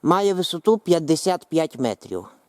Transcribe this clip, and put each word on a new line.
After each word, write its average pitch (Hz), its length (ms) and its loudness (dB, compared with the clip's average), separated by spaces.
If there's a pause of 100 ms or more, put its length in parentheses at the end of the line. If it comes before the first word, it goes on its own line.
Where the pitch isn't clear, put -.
має 190 320 2
висоту 180 440 0
п'ятдесят 170 680 0
п'ять 160 300 -2
метрів. 98 500 -6 (200)